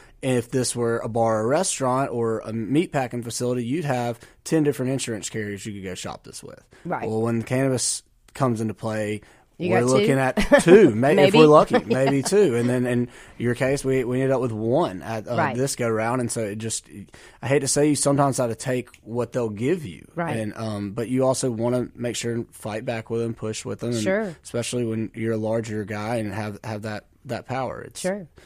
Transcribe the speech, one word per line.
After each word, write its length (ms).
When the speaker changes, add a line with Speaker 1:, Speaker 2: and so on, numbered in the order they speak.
Speaker 1:
if 280
this 260
were 240
a 100
bar 340
or 40
restaurant 640
or 280
a 120
meat 400
packing 300
facility, 440
you'd 200
have 340
ten 200
different 280
insurance 380
carriers 360
you 80
could 100
go 120
shop 280
this 200
with. 200
Speaker 2:
Right. 220
Speaker 1:
Well, 140
when 220
cannabis 580
comes 260
into 140
play, 480
Speaker 2:
You 120
Speaker 1:
we're 100
Speaker 2:
got 60
two? 60
Speaker 1:
looking 240
at 180
Speaker 2:
<laughs> 280
Speaker 1:
two, 320
may-, 160
if 60
Speaker 2:
Maybe. 200
Speaker 1:
we're 80
lucky, 380
Speaker 2:
<laughs> 20
Speaker 1:
maybe 380
two. 320
And 120
then 200
in 220
your 160
case, 320
we, 200
we 160
ended 140
up 60
with 100
one 520
at, 240
uh, 80
Speaker 2:
Right. 200
Speaker 1:
this 200
go 120
round. 340
And 100
so 100
it 160
just, 300
I 60
hate 120
to 80
say 220
you 60
sometimes 420
have 120
to 60
take 340
what 300
they'll 160
give 360
you. 300
Speaker 2:
Right. 220
Speaker 1:
And, 180
um, 380
but 160
you 160
also 260
wanna 440
make 200
sure 180
and 220
fight 300
back 260
with 100
them, 140
push 300
with 160
them, 100
and 100
Speaker 2:
Sure. 420
Speaker 1:
especially 420
when 280
you're 200
a 40
larger 480
guy 300
and 180
have, 300
have 200
that, 220
that 200
power. 360
It's 180
Speaker 2:
Sure, 280